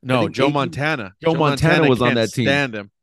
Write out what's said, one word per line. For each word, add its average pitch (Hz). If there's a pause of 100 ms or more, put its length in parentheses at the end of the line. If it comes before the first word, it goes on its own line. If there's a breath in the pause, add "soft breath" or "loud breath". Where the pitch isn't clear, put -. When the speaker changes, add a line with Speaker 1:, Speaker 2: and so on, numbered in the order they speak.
Speaker 1:
No, 127
Speaker 2:
I 120
think 98
Speaker 1:
Joe 135
Speaker 2:
Aikman, 151
Speaker 1:
Montana. 139 (100)
Speaker 2:
Joe 160
Speaker 1:
Joe 165
Speaker 2:
Montana 143
Speaker 1:
Montana 160
Speaker 2:
was 123
on 123
Speaker 1:
can't 120
Speaker 2:
that 110
team. 123
Speaker 1:
stand 139
him. 101 (120)